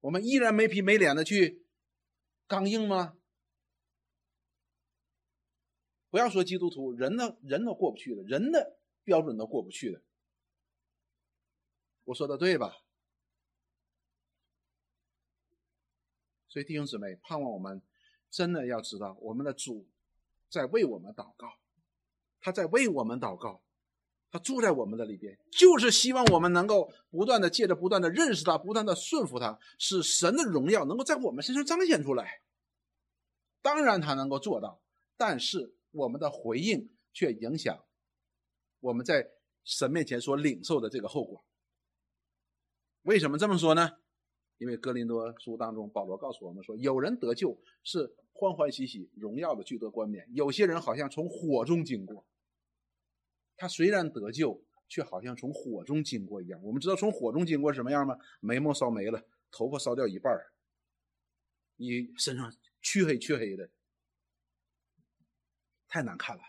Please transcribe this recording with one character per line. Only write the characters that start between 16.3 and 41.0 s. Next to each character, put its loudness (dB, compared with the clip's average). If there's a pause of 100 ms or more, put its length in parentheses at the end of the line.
所 -10
以 -8
弟 -8
兄 -4
姊 -8
妹， -10
盼 -8
望 -4
我 -8
们 -10 (480)
真 -2
的 -4
要 -4
知 -12
道， -10
我 -10
们 -6
的 -4
主 -12 (600)
在 -4
为 4
我 -4
们 -16
祷 -16
告， -20 (800)
他 -4
在 -2
为 4
我 0
们 -4
祷 -6
告。 -12 (720)
他 -6
住 -4
在 4
我 2
们 -8
的 -4
里 -10
边， -16 (100)
就 10
是 6
希 4
望 4
我 10
们 4
能 4
够 2 (180)
不 -2
断 4
地 4
借 2
着 2
不 -2
断 2
地 2
认 2
识 -6
他， 2
不 -6
断 0
地 0
顺 -2
服 -6
他， -4 (220)
使 0
神 2
的 2
荣 0
耀 4
能 -2
够 -4
在 2
我 -2
们 -8
身 -4
上 -2
彰 0
显 4
出 -2
来。 -6 (1200)
当 4
然 6
他 -2
能 -2
够 -2
做 -2
到， -10 (320)
但 0
是 -4 (180)
我 -2
们 -6
的 -2
回 -4
应 -2 (200)
却 0
影 -6
响 -4 (960)
我 -2
们 -2
在 2 (320)
神 -2
面 0
前 -4
所 0
领 0
受 0
的 -4
这 -6
个 -8